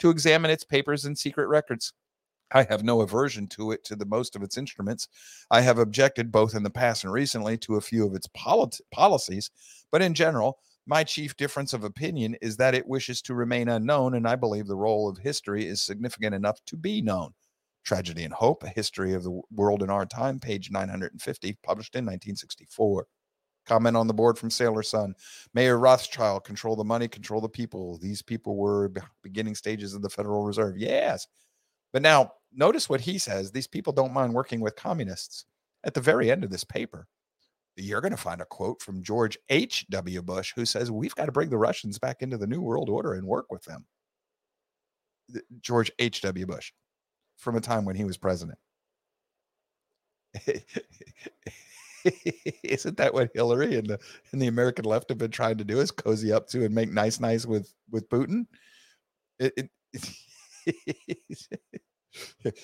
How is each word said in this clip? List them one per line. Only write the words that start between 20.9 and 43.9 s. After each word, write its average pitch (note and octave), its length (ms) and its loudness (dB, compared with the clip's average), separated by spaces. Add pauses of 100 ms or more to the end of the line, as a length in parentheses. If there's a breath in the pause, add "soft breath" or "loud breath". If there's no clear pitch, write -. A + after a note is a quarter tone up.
and - 100 -16
fifty, F#2+ 400 -6
published - 320 -6
in B2+ 100 -4
nineteen G2 300 -6
sixty-four. - 720 -2 (600)
Comment A#2 300 4
on A2+ 120 4
the A2 60 0
board A#2 240 4
from A2+ 120 -6
Sailor A2 320 0
Sun. G#2 320 -2 (400 soft breath)
Mayor B2 240 6
Rothschild, A#2+ 640 4
control A2 300 -4
the G#2+ 80 -2
money, A#2 240 0
control A2 340 -6
the A2 80 -4
people. F#2+ 500 -8
These G2+ 240 -8
people G#2+ 340 -6
were G2+ 320 2
be-, F#2+ 120 -8 (220)
beginning G#2+ 320 -6
stages G2+ 400 -6
of G2+ 80 -8
the G2 80 -4
Federal G#2 320 -2
Reserve. G#2 340 0
Yes. A#2 520 0 (640)
But C3+ 100 2
now, D3+ 300 8 (200)
notice E3 360 4
what C3 140 0
he F3+ 160 -4
says. G2 340 -4
These C3 140 -6
people - 260 -4
don't C3 220 2
mind B2+ 200 2
working A#2+ 260 -2
with G#2+ 160 -2
communists. - 680 -8 (400)
At D3+ 100 -4
the C#3+ 60 2
very B2 300 4
end E3 120 2
of G2 80 -6
this F#2 140 -6
paper, - 420 -8 (720)
you're G2 240 -4
gonna A#2 160 -2
find F2 240 -8
a - 60 -10
quote - 360 -8
from F#2+ 200 -10
George G#2+ 360 -2 (100)
H E3+ 420 0
W F2+ 320 -6
Bush, F#2 320 -6
who A#2+ 120 -4
says, A#2 240 -2
"We've A2 240 -4
gotta C#3+ 180 -4
bring D#3 180 0
the C#3 80 0
Russians G#2+ 400 0
back B2+ 240 -6
into C3 140 -6
the G2+ 100 -4
New C3+ 140 -4
World C3+ 280 -2
Order A2+ 260 -2
and F#2 120 -8
work B2 240 -2
with F2+ 140 -12
them." D#2+ 220 -18 (1500)